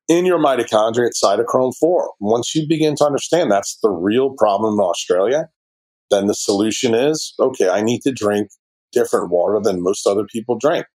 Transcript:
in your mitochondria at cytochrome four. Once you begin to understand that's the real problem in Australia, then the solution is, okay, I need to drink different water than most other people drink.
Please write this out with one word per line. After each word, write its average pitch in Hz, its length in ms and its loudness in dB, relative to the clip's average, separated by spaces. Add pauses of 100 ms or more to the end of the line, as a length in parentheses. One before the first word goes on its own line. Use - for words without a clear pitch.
in 170 180 4
your 180 140 2
mitochondria 120 640 2
at 113 80 -2 (100)
cytochrome 117 560 2
four. 170 400 0
Once 113 360 -2
you 156 120 -2
begin 151 280 0
to 147 100 2
understand 147 460 0
that's - 320 0
the 107 80 2
real 107 440 0
problem 107 380 2
in 104 60 0
Australia, 98 680 0 (600)
then 98 160 2
the 104 80 2
solution 110 640 0
is, 147 440 -2
okay, 123 300 0
I 95 120 0
need 117 200 -2
to 139 100 0
drink 104 380 -2 (420)
different 117 380 -2
water 87 320 0
than 95 220 -2
most 92 240 -2
other 104 180 0
people 113 320 -6
drink. 151 300 -2 (120)